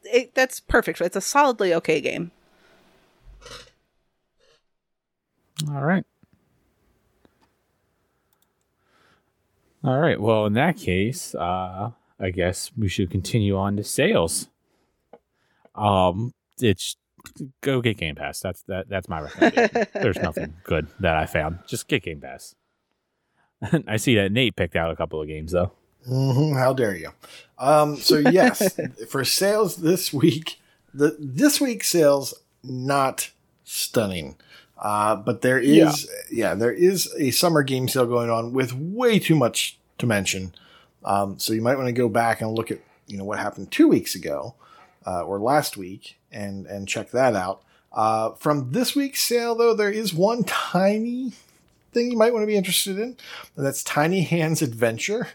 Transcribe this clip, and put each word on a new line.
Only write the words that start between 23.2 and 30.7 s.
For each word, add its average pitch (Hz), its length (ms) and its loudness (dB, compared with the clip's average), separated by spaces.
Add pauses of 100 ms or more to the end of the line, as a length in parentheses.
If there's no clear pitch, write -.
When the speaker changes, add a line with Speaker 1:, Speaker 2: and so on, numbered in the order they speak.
Speaker 2:
<laughs> 151 260 0
I 107 100 -2
see 120 200 2
that 98 160 2
Nate 117 240 2
picked 90 200 -2
out 82 140 0
a 82 60 -6
couple 80 240 -4
of 76 80 -8
games, 78 240 -8
though. 90 200 0 (360)
Speaker 3:
Mm-hmm. 135 480 0
How 131 160 2
dare 110 240 0
you? 80 140 -12 (480)
Um, 147 380 4
so, 139 220 2
yes, 185 600 4 (160)
<laughs> - 140 -14
for 135 160 -4
sales 202 520 0
this 175 360 0
week, 151 480 0 (320)